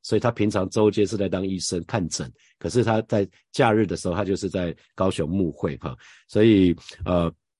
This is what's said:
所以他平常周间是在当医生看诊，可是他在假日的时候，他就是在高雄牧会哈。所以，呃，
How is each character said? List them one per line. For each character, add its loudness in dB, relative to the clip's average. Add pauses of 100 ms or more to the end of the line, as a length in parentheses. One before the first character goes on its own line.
所 -4
以 4
他 0
平 0
常 -2
周 4
间 0
是 -6
在 -2
当 -4
医 -6
生 -6
看 -2
诊， -8 (260)
可 -6
是 0
他 2
在 0 (240)
假 2
日 2
的 -6
时 -6
候， -2
他 -2
就 -2
是 -6
在 -4 (220)
高 0
雄 -4
牧 -2
会 -6
哈。 -10 (360)
所 4
以， 6 (300)
呃， 0 (300)